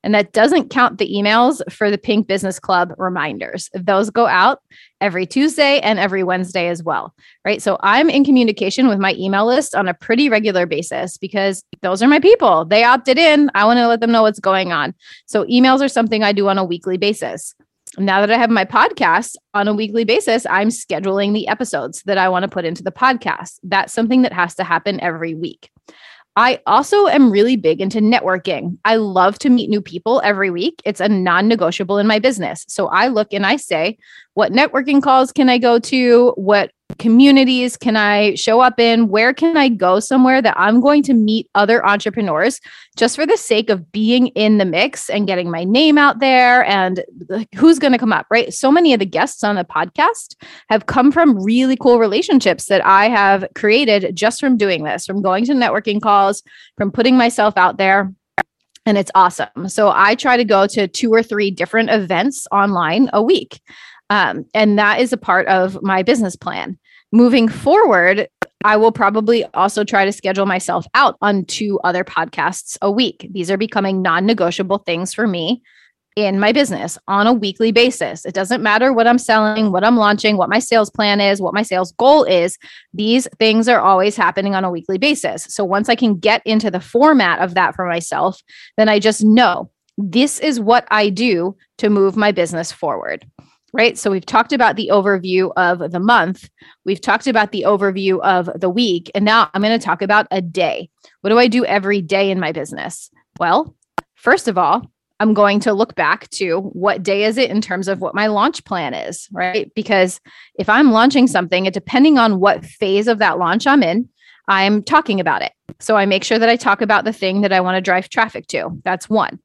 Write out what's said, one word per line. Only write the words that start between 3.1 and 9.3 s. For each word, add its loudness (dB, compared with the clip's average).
Those -2
go 0
out 2
every -4
Tuesday 0
and 0
every -2
Wednesday -4
as -6
well, -8
right? -4
So -2
I'm 2
in 2
communication 0
with 0
my -2
email -2